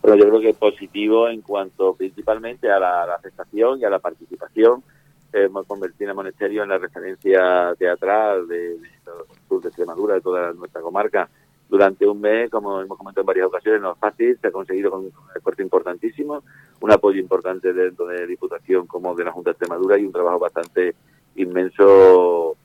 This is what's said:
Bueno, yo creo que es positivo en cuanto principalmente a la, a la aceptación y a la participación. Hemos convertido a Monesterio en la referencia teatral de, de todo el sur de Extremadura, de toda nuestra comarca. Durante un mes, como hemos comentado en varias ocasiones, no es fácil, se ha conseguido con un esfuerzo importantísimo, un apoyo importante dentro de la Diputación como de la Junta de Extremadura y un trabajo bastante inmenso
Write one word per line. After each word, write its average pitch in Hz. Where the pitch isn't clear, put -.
Bueno, 104
yo 104
creo 110
que 110
es 107
positivo 107
en 110
cuanto 98
principalmente 110
a 98
la, 90
a 87
la 87
aceptación 110
y 117
a 101
la 95
participación. 110
Hemos 98
convertido 98
a -
Monesterio 98
en 101
la 95
referencia 90
teatral 95
de, 85
de 82
todo 85
el -
sur 92
de 87
Extremadura, 90
de 92
toda 87
nuestra 87
comarca. 92
Durante 98
un 101
mes, 110
como 101
hemos 95
comentado 98
en -
varias 95
ocasiones, 101
no 92
es -
fácil, 117
se 110
ha 92
conseguido 95
con 95
un 92
esfuerzo 95
importantísimo, 107
un 107
apoyo 98
importante 92
dentro 90
de 87
la 87
Diputación 90
como 87
de 87
la 85
Junta 87
de 82
Extremadura 90
y 104
un 95
trabajo 87
bastante 87
inmenso 90